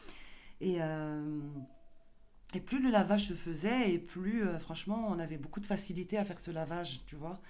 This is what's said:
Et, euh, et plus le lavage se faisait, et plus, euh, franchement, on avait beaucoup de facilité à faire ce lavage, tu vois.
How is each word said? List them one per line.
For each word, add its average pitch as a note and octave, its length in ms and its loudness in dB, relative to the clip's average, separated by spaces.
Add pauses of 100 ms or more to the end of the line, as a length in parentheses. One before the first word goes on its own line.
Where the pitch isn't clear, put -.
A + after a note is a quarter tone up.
(600)
Et, F3+ 220 4
euh, D3+ 580 0 (1160)
et F#3 40 -2
plus C4 220 -2
le B3+ 80 6
lavage G3+ 380 8
se F#3+ 80 0
faisait, F#3 580 2
et E3+ 60 4
plus, G3+ 480 0
euh, E3+ 120 0
franchement, G3+ 500 -2
on E3+ 100 0
avait D#3+ 180 -2
beaucoup C#3+ 220 -6
de G3+ 80 -4
facilité F#3+ 500 -2
à G3+ 80 4
faire F#3+ 140 -6
ce - 120 -8
lavage, E3 540 -4
tu - 100 -12
vois. E3 240 -8 (100)